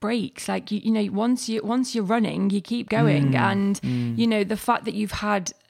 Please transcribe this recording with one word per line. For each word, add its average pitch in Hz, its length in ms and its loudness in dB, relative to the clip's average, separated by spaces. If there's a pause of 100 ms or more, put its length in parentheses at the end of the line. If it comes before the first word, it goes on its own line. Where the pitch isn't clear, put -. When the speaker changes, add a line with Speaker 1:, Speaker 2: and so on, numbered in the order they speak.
Speaker 1:
breaks. 214 480 -4
Like, 190 200 -4
you, 208 140 -2
you 220 80 2
know, 214 220 2
once 240 340 0
you, 220 160 -2
once 247 320 0
you're 220 80 0
running, 196 460 0
you 202 100 0
keep 233 300 -4
going. 143 420 4
Speaker 2:
Mm, 131 80 2
Speaker 1:
And, 196 420 2
Speaker 2:
mm. 123 360 0
Speaker 1:
you 233 100 2
know, 214 160 2
the 202 140 -2
fact - 260 0
that 220 120 -6
you've 208 180 -4
had, 208 400 -2 (160)